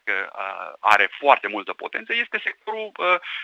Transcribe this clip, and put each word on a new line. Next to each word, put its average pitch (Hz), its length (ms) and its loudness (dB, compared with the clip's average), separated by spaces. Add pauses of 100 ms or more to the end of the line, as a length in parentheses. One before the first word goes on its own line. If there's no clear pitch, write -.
că, 104 100 -2
uh, 95 600 -6 (200)
are 101 140 6 (140)
foarte 135 260 6
multă 98 260 -6
potență - 400 -8
este 226 300 -2
sectorul, 214 520 -8
uh, 180 240 2 (240)